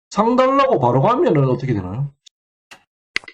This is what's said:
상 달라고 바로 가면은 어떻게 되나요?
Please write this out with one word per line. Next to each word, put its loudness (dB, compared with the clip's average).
상 0
달라고 2
바로 2
가면은 2
어떻게 -4
되나요? -6